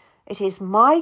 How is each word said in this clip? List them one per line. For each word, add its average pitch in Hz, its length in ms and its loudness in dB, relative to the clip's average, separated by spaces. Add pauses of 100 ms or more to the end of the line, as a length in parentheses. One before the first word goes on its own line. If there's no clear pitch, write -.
(260)
It 208 160 -12
is 190 180 -6
my 226 420 2